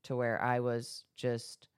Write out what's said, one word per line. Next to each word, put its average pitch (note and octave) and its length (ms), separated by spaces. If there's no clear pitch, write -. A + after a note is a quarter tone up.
to C3 140
where A#2+ 260
I B2 180
was A#2+ 440
just - 600